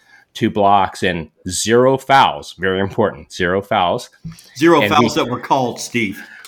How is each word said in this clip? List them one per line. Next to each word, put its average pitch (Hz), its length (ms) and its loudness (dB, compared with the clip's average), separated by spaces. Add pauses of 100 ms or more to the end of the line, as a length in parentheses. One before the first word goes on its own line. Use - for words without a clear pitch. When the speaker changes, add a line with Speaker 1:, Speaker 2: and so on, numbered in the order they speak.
(340)
Speaker 1:
two 113 160 -2
blocks, 98 540 2
and 85 260 -4 (180)
zero 123 500 2
fouls. 101 560 2
Very 92 260 -2
important, 95 520 -4
zero 92 300 -2
fouls. 98 480 -2 (480)
Speaker 2:
Zero 160 240 4
Speaker 1:
And 104 100 2
Speaker 2:
fouls 131 240 2
Speaker 1:
we 156 80 0
Speaker 2:
that 120 60 -6
were 117 100 -6
called, 131 400 -2
Steve. 107 420 -6 (260)